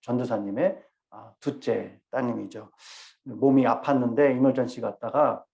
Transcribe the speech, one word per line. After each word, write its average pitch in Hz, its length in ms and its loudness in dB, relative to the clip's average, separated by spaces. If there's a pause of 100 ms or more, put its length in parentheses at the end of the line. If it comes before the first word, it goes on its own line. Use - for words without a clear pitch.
전도사님의, 123 800 -4 (280)
아, 110 280 -20
둘째 101 600 -6 (100)
따님이죠. 110 600 -6 (540)
몸이 135 400 4
아팠는데 127 720 2
이머전시 127 440 2
갔다가 113 720 -2